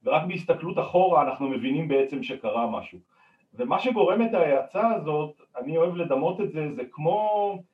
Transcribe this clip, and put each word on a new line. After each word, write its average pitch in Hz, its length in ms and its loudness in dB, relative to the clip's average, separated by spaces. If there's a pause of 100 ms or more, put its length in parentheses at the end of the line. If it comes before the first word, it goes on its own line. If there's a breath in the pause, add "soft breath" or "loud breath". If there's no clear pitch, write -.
ורק 147 240 2
בהסתכלות 170 520 -2
אחורה 175 420 4
אנחנו 135 280 -2
מבינים 131 380 -2
בעצם 135 360 0
שקרה 113 460 -4
משהו. 90 300 -10 (540 soft breath)
ומה - 260 -2
שגורם 214 420 2
את 226 120 0
ההאצה 175 540 2
הזאת, 156 540 -2 (160)
אני 143 200 -4
אוהב 175 180 2
לדמות 165 460 -2
את 190 100 -2
זה, 151 220 -6
זה 123 180 -8
כמו 208 640 0 (200)